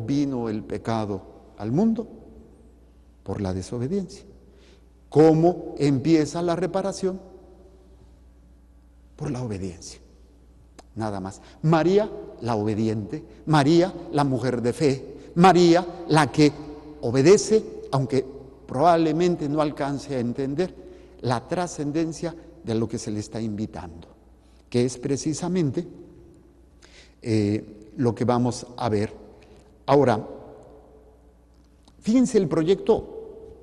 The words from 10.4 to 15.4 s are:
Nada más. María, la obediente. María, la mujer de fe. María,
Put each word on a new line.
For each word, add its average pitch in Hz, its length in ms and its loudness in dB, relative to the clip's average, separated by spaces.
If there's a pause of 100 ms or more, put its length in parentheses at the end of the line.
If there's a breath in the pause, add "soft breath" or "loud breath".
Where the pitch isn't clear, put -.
Nada 104 240 -6
más. 95 220 -12 (220 loud breath)
María, 170 460 4 (320)
la 117 140 -2
obediente. 110 680 -2 (240 loud breath)
María, 160 460 4 (180)
la 147 120 0
mujer 123 380 -2
de 117 120 0
fe. 135 420 -2 (200 loud breath)
María, 175 500 6 (220)